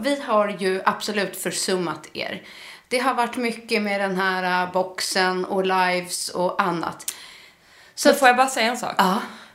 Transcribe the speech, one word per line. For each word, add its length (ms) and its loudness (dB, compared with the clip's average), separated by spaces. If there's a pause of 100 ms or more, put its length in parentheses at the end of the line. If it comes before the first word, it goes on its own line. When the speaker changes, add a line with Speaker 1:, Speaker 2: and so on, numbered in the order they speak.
Speaker 1:
Vi 240 0
har 220 2
ju 360 -2
absolut 520 -2
försummat 760 -4
er. 300 -8 (480)
Det 80 0
har 160 0
varit 220 -2
mycket 460 -2
med 180 0
den 160 0
här, 500 0
äh, 60 -8
boxen 720 0
och 220 0
lives 600 0
och 340 0
annat. 380 -2
Så 140 -8 (800)
Speaker 2:
Så 160 4
Speaker 1:
att 80 4
Speaker 2:
får 100 6
jag 80 6
bara 120 6
säga 220 0
en 60 -2
sak? 220 -6
Speaker 1:
Ja. 200 4 (360)